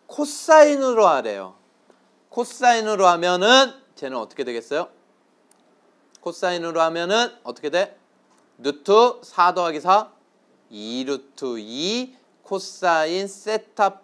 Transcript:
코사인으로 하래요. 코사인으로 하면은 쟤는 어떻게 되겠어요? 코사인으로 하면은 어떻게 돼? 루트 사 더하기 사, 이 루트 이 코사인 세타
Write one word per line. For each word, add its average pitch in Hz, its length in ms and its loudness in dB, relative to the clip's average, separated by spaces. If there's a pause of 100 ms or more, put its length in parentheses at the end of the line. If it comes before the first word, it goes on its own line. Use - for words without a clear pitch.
코사인으로 294 960 4
하래요. 107 500 -2 (760)
코사인으로 220 800 0
하면은 180 640 4 (220)
쟤는 131 220 -10
어떻게 117 280 -10
되겠어요? 123 420 -6 (1300)
코사인으로 170 580 -4
하면은 175 500 0 (140)
어떻게 123 260 -10
돼? 170 280 -4 (600)
루트 143 320 -6 (320)
사 180 300 0
더하기 175 280 -4
사, 202 300 0 (600)
이 113 340 -10
루트 131 540 -8
이 175 560 -8 (260)
코사인 180 840 -4
세타 208 760 -4